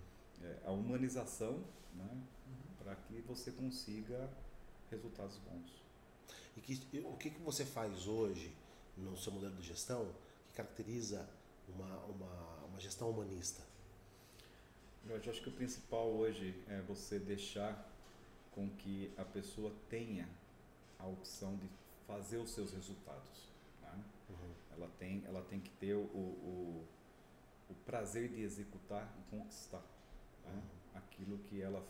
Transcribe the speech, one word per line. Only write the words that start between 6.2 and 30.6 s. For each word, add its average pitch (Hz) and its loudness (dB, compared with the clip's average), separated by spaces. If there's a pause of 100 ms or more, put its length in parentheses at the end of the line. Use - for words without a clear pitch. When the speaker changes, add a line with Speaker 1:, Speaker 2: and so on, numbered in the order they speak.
Speaker 3:
E 107 -8
que, 131 0 (120)
e 143 4
o 170 0
que 156 2
que 156 -4
você 147 4
faz 101 2
hoje 95 6 (420)
no 95 0
seu - 0
modelo 98 0
de 90 -4
gestão 98 2 (420)
que - -14
caracteriza 107 2 (380)
uma, 95 -2
uma, 90 -4
uma 95 -4
gestão 98 4
humanista? 95 2 (1500)
Speaker 1:
Eu 113 2
acho 113 2
que 135 0
o - 0
principal 127 6
hoje 104 8 (120)
é 98 2
você 98 2
deixar 101 2 (640)
com 98 4 (100)
que 98 0
a 95 2
pessoa 104 0 (180)
tenha 110 2 (720)
a 92 -4
opção 95 0
de 92 -2 (380)
fazer 101 0
os 117 2
seus 95 0
resultados, 85 -6 (360)
né? 73 -8 (360)
Speaker 3:
Uhum. 87 -4 (200)
Speaker 1:
Ela 85 -4
tem, 95 2
ela 92 0
tem 98 0
que 92 -2
ter 101 4
o, 104 8
o, 90 0 (840)
o 95 -6 (120)
prazer 117 4
de 110 0
executar 101 0 (120)
e 95 -8
conquistar, 104 -4 (600)
né? 92 -4
Speaker 3:
Uhum. 98 0 (340)